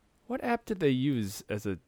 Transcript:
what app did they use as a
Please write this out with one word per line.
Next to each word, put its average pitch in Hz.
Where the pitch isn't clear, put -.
what 254
app 240
did 196
they 147
use 127
as 104
a 95